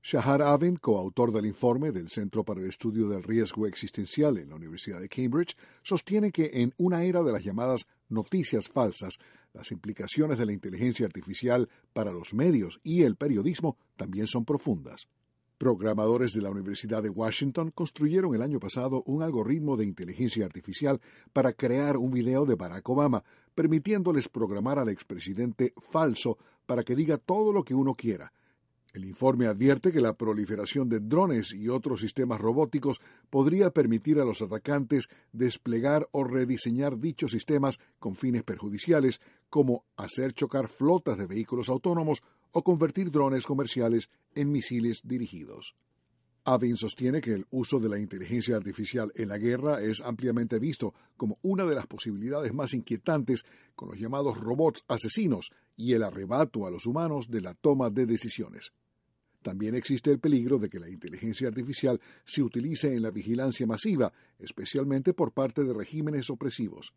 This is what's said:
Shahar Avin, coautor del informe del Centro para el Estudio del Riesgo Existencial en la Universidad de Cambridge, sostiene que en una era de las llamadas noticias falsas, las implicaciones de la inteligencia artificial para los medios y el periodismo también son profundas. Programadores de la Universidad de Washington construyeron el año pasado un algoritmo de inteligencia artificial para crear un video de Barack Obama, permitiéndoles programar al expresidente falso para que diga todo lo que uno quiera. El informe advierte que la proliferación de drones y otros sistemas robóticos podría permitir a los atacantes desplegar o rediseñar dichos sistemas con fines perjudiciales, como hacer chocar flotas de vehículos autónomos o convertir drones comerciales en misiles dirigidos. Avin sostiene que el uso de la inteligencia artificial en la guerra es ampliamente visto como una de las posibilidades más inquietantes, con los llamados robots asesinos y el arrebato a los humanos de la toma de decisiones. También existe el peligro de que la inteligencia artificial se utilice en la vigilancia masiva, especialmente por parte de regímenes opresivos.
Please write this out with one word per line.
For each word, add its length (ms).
Shahar 400
Avin, 320
coautor 560
del 160
informe 440
del 180
Centro 340
para 180
el 60
Estudio 420
del 140
Riesgo 420
Existencial 720
en 120
la 80
Universidad 440
de 80
Cambridge, 480
sostiene 500
que 200
en 160
una 260
era 200
de 80
las 120
llamadas 440
noticias 580
falsas, 500
las 200
implicaciones 680
de 80
la 80
inteligencia 540
artificial 600
para 180
los 240
medios 480
y 180
el 140
periodismo 600
también 320
son 180
profundas. 600
Programadores 760
de 100
la 80
Universidad 500
de 80
Washington 600
construyeron 640
el 80
año 160
pasado 480
un 160
algoritmo 520
de 100
inteligencia 600
artificial 560
para 200
crear 440
un 140
video 340
de 80
Barack 340
Obama, 360
permitiéndoles 760
programar 480
al 120
expresidente 840
falso 480
para 160
que 120
diga 220
todo 360
lo 100
que 100
uno 220
quiera. 380
El 120
informe 420
advierte 440
que 80
la 140
proliferación 760
de 100
drones 520
y 180
otros 320
sistemas 380
robóticos 640
podría 400
permitir 480
a 60
los 180
atacantes 680
desplegar 800
o 120
rediseñar 760
dichos 320
sistemas 480
con 180
fines 280
perjudiciales, 800
como 360
hacer 380
chocar 340
flotas 500
de 80
vehículos 440
autónomos 520
o 100
convertir 480
drones 340
comerciales 640
en 180
misiles 520
dirigidos. 720
Avin 320
sostiene 420
que 140
el 160
uso 300
de 100
la 100
inteligencia 560
artificial 600
en 120
la 100
guerra 440
es 180
ampliamente 580
visto 360
como 240
una 240
de 100
las 120
posibilidades 640
más 200
inquietantes, 720
con 140
los 100
llamados 400
robots 480
asesinos 640
y 180
el 100
arrebato 640
a 60
los 140
humanos 440
de 120
la 120
toma 360
de 160
decisiones. 640
También 340
existe 360
el 80
peligro 380
de 120
que 100
la 100
inteligencia 600
artificial 520
se 160
utilice 540
en 60
la 100
vigilancia 560
masiva, 440
especialmente 720
por 180
parte 320
de 100
regímenes 560
opresivos. 680